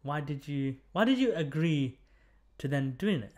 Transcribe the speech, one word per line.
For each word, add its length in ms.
why 200
did 260
you, 280
why 120
did 140
you 160
agree 640
to 100
then 300
doing 260
it? 160